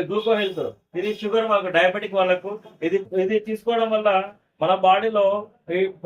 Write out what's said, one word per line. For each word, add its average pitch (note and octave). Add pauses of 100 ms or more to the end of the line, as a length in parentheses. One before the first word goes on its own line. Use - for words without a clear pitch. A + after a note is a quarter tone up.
గ్లూకో G#3+
హెల్త్, F#3+ (340)
ఇది G3+ (100)
షుగర్ A3
వాళ్ళకు, F#3
డయాబెటిక్ F#3+
వాళ్ళకు F#3 (360)
ఇది, F#3 (240)
ఇది G#3+ (120)
తీసుకోవడం A3+
వల్ల G#3+ (540)
మన F3 (140)
బాడీలో G3+ (520)
ఈ - (280)